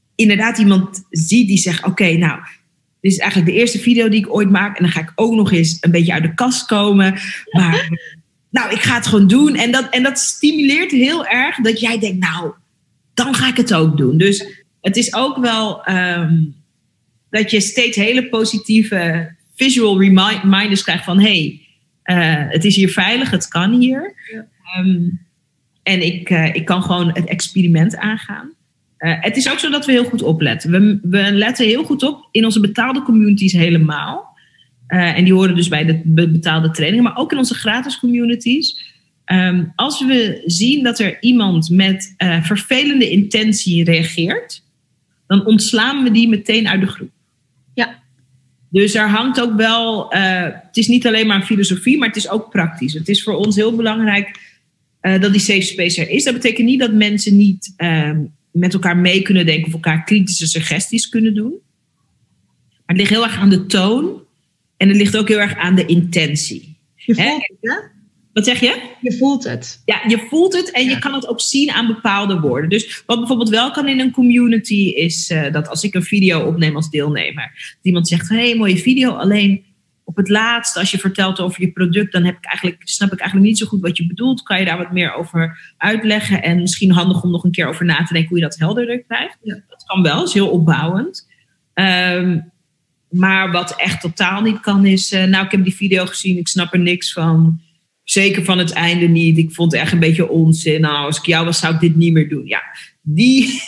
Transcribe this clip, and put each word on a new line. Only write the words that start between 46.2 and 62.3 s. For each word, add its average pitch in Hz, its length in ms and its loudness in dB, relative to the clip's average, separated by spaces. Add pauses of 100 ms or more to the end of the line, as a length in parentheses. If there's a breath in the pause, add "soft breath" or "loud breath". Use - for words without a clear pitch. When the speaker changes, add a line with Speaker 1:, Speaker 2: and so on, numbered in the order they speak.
Speaker 1:
meteen 214 400 0
uit 190 120 0
de 190 60 0
groep. - 240 -12 (640)
Speaker 2:
Ja. - 280 -6 (680)
Speaker 1:
Dus 202 240 2
er 214 140 2
hangt 240 320 0
ook 233 160 0
wel, 226 560 0
eh, 185 300 0
het - 340 -10
is 226 120 0
niet 247 180 2
alleen 220 200 2
maar 208 100 2
een 190 100 -2
filosofie, 202 520 0
maar 233 100 0
het - 80 -6
is - 120 -6
ook 214 220 -6
praktisch. 160 440 -4
Het 160 140 -8
is 202 140 0
voor 214 140 -4
ons 208 200 0
heel 220 200 0
belangrijk, 214 600 -2 (600 loud breath)
eh, 185 200 2
dat 196 120 2
die 202 80 4
safe 196 220 0
space 175 380 -4
er - 100 -4
is. 269 140 0
Dat 262 100 0
betekent 226 320 0
niet 262 140 2
dat 233 120 0
mensen 208 440 2
niet, 202 400 2
ehm, 160 440 -2 (320)
met 180 220 0
elkaar 180 220 0
mee 180 260 2
kunnen 185 240 2
denken 160 200 0
of 160 60 -6
elkaar 165 320 -2
kritische 185 420 0
suggesties 160 640 -4
kunnen 220 260 0
doen. 214 160 -4 (1200)